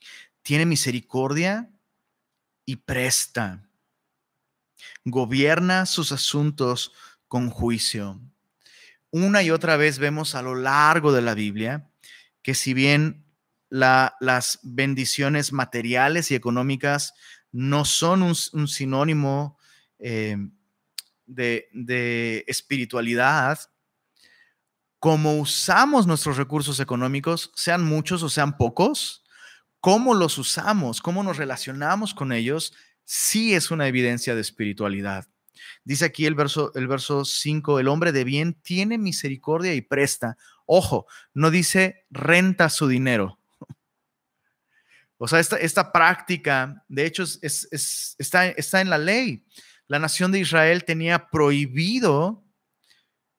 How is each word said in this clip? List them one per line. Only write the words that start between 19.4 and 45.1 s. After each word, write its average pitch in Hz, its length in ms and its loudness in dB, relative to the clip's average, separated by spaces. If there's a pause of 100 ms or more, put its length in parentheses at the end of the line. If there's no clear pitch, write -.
eh, 110 380 -6 (880)
de, 120 460 -4
de 120 760 -4
espiritualidad, 127 1120 0 (1400)
como 151 400 2
usamos 208 680 2
nuestros 151 300 0
recursos 139 440 -2
económicos, 135 760 -4
sean 175 300 0
muchos 156 380 0
o 160 60 -2
sean 143 280 0
pocos, - 680 0 (560)
cómo 233 340 4
los 175 240 2
usamos, 143 600 -2
cómo 180 220 -4
nos 185 160 -4
relacionamos 147 760 -4
con 135 180 -4
ellos, 123 420 -4 (300)
sí 220 500 0
es 165 160 0
una 151 180 0
evidencia 123 460 0
de 113 80 -2
espiritualidad. 101 840 -6 (580)
Dice 139 220 -2
aquí 156 200 -2
el 156 80 0
verso, 143 400 -2
el 131 140 -4
verso 139 360 -2
cinco, 147 560 -2
"El 131 80 0
hombre 165 240 2
de 135 120 0
bien 147 380 -2
tiene 202 360 -2
misericordia 165 760 -2
y 127 80 -2
presta". 135 540 -2 (300)
Ojo, 156 400 2 (280)
no 156 160 2
dice 185 600 2
renta 170 580 4
su 147 200 0
dinero. 123 500 0 (1800)